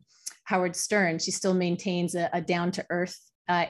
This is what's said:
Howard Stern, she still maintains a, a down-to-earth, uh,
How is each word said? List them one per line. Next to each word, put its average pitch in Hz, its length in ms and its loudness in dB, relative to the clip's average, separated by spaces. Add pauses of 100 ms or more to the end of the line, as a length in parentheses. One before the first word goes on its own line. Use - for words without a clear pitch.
(440)
Howard 180 320 0
Stern, 180 420 2
she 185 140 -4
still 190 220 0
maintains 175 600 0
a, 170 180 -2
a 175 80 0
down-to-earth, 175 800 -2 (300)
uh, 175 220 2